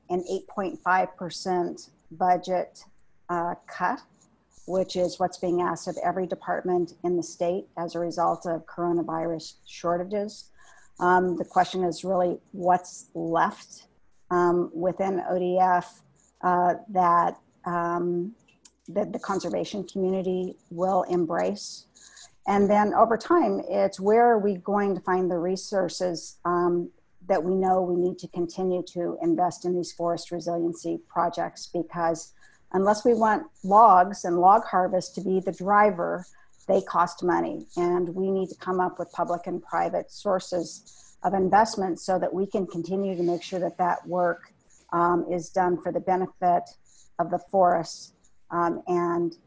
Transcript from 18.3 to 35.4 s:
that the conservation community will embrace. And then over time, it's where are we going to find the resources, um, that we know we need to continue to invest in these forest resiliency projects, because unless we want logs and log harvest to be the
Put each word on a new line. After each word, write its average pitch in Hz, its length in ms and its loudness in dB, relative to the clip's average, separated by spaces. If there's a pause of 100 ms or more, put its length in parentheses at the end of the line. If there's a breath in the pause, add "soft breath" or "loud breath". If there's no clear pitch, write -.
that 165 260 -4
the - 60 -6
conservation 185 640 -4
community 185 720 -2 (160)
will 185 320 0
embrace. 180 840 -2 (600 loud breath)
And 202 220 4
then 208 240 4
over 220 240 6
time, 220 500 2
it's 196 320 0
where 214 280 6
are 233 100 6
we 202 200 0
going 202 360 0
to 165 80 -6
find 185 300 0
the 180 60 0
resources, 185 1080 -4
um, 175 460 0 (360)
that 180 160 2
we 185 120 0
know 185 260 2
we 180 140 0
need 180 240 0
to 170 80 -14
continue 180 600 -4
to 170 340 -4
invest 170 420 0
in 180 100 0
these 170 160 -4
forest 170 380 -4
resiliency 170 720 -4 (100)
projects, - 640 -4
because 165 600 -4 (400 soft breath)
unless 196 300 2
we 240 120 4
want 220 320 2 (160)
logs 196 600 6
and 175 140 0
log 196 240 6
harvest 185 520 -2
to - 60 -8
be 190 180 0
the 180 140 -4